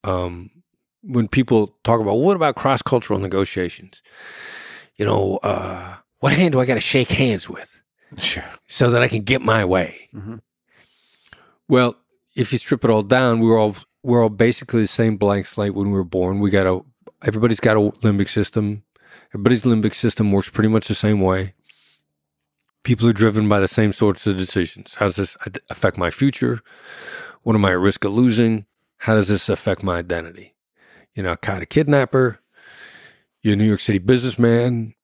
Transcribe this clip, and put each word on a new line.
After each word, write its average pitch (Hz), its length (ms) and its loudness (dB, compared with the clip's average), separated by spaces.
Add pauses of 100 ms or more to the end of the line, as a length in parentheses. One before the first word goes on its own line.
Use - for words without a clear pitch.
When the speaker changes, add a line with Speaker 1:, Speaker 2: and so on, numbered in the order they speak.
Speaker 1:
Um, 90 460 -6 (520)
when 123 260 -2
people 113 560 0
talk 117 160 2
about, 104 160 0
"What 175 200 2
about 151 200 0
cross-cultural 120 640 -2
negotiations? 95 840 -6 (920)
You 104 100 -4
know, 98 320 0
uh, 92 600 -6 (220)
what 139 140 2
hand 165 200 2
do 131 60 2
I 127 60 2
gotta 123 140 0
shake 127 300 0
hands 117 400 0
with - 320 -18 (360)
Speaker 2:
Sure. - 280 -6 (220)
Speaker 1:
so 123 220 0
that 117 120 2
I 123 60 2
can 113 160 -4
get 127 180 0
my 110 240 2
way?" 90 500 -2
Speaker 2:
Mm-hmm. 110 200 -14 (1300)
Speaker 1:
Well, 123 300 2 (380)
if 120 160 -2
you 123 80 -2
strip - 240 -2
it 117 60 4
all 107 140 4
down, 120 360 2
we're 113 180 4
all, 107 180 2 (280)
we're 120 180 4
all 110 80 4
basically 113 520 0
the 101 60 2
same 113 300 0
blank 101 280 0
slate 101 280 -4
when 101 140 -2
we 101 60 -2
were 98 100 0
born. 92 360 -2
We 101 100 2
got 95 180 4
a, 92 140 0 (420)
everybody's 110 360 0
got 110 180 4
a - 20 4
limbic 101 500 0
system. 104 540 -2 (500)
Everybody's 107 300 2
limbic 110 320 2
system 107 360 0
works 98 180 0
pretty 107 200 2
much 110 180 0
the 107 80 -2
same 104 260 0
way. 95 320 0 (1300)
People 117 240 0
are 113 60 4
driven 107 340 2
by 104 120 4
the 95 80 2
same 107 260 0
sorts 104 340 0
of 98 100 0
decisions. 92 580 -6
How 104 100 -2
does 92 100 -2
this 98 220 -6 (100)
ad-, 95 120 -12 (100)
affect - 280 -2
my 87 140 0
future? 123 500 -2 (840)
What 110 120 0
am 104 100 4
I 95 60 2
at 90 80 2
risk 98 240 0
of 101 100 -2
losing? 113 520 2 (320)
How 113 180 0
does 101 140 2
this 101 180 0
affect 98 360 -2
my 90 140 -2
identity? 85 560 -8 (640)
You're 98 100 -6
an 87 60 -2
Al 82 60 -4
Qaeda 92 320 -6
kidnapper. 139 680 2 (1040)
You're 104 120 2
a 98 40 2
New 107 100 4
York 104 120 2
City 101 200 0
businessman. 120 1040 0